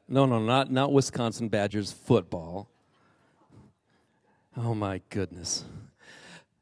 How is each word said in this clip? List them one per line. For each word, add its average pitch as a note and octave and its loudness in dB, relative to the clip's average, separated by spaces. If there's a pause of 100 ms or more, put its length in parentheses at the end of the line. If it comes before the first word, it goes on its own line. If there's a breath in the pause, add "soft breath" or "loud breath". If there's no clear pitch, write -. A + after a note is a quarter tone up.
No, C3+ 4
no, A#2+ 4
not, C3 2
not C3+ 2
Wisconsin A#2 0
Badgers G2+ -2
football. F2+ 0 (1900 soft breath)
Oh, A#2 -2
my G2 -2 (100)
goodness. F2+ -6 (960 loud breath)